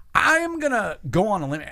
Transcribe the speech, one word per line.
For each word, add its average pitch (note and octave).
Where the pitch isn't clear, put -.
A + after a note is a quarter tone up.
I'm E4
gonna A#3
go E3+
on G3
a C#3
limb. D3